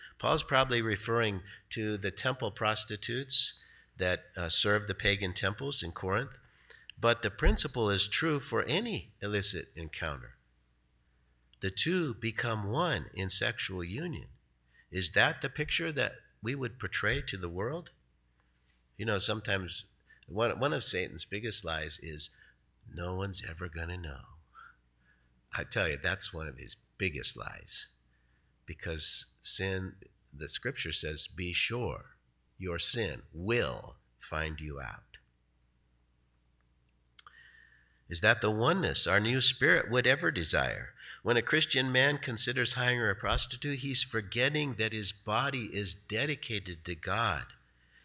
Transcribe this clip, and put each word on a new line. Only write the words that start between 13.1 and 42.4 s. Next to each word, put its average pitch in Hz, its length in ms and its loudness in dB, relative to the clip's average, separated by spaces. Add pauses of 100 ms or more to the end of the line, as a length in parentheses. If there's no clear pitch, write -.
in 95 140 -4
sexual 95 560 -2
union. 113 420 -8 (640)
Is 92 220 0
that 131 300 4
the 139 60 -2
picture 156 440 -4
that 127 240 -2 (260)
we 123 140 -4
would 123 240 -6
portray 113 420 -2
to - 140 -6
the 90 120 -6
world? 117 420 -6 (1080)
You 107 100 -6
know, 104 140 2
sometimes 101 640 -2 (420)
one, 107 320 0
one 139 140 2
of 143 100 -2
Satan's - 420 0
biggest 107 400 -4
lies 78 360 -2
is, 78 300 -6 (640)
"No 87 220 -6
one's 95 300 -2
ever 80 240 -8
gonna 82 280 -6
know." 78 260 -10 (1300)
I 73 120 -6
tell 95 240 -2
you, 73 80 -2
that's 87 360 -4
one 80 140 -8
of 69 120 -10
his - 180 -12 (200)
biggest 76 400 -2
lies. - 520 -12 (800)
Because - 600 0 (140)
sin, 95 560 -2 (360)
the 73 160 -8
scripture - 440 -4
says, 76 340 -4
"Be 87 260 -6
sure 101 640 -4 (420)
your 87 220 -4
sin 82 440 0 (100)
will 85 640 -2 (240)
find 78 400 -4
you 73 200 -8
out." - 360 -14 (3000)
Is 82 120 -2
that 110 200 6
the 107 100 4
oneness 110 580 4
our 95 100 6
new 120 220 2
spirit 151 500 6
would 120 160 2
ever 156 240 4
desire? 76 640 0 (300)
When 120 120 4
a 117 60 6
Christian 131 480 2
man 135 280 4
considers 123 560 2